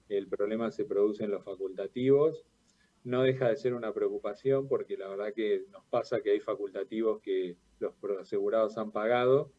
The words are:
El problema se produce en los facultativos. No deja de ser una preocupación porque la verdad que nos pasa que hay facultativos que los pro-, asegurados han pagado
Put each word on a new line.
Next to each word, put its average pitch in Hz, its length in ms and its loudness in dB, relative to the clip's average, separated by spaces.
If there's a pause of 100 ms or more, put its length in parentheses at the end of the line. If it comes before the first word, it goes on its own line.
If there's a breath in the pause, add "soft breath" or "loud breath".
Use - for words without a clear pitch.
El 98 180 -2
problema 107 440 -2
se 104 140 -4
produce 107 380 2
en 104 80 -2
los 92 120 -4
facultativos. 101 1000 0 (600 soft breath)
No 127 200 2
deja 131 260 4
de 110 60 2
ser 123 180 -2
una 113 180 -4
preocupación 104 760 0
porque 101 280 -2
la 95 120 -8
verdad 104 280 -6
que 104 360 0
nos - 140 -20
pasa 120 360 -2
que 104 80 0
hay 104 100 4
facultativos 104 800 -2
que 92 360 -2 (240)
los 107 160 -6
pro-, 101 240 -6
asegurados 104 580 0
han 107 140 -6
pagado 123 680 2